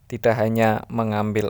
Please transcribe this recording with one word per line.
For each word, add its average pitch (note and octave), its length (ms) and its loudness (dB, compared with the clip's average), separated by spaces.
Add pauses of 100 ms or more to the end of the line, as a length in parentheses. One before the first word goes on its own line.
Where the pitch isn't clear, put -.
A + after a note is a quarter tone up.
Tidak A2+ 320 0
hanya A2+ 560 2
mengambil G#2+ 580 -2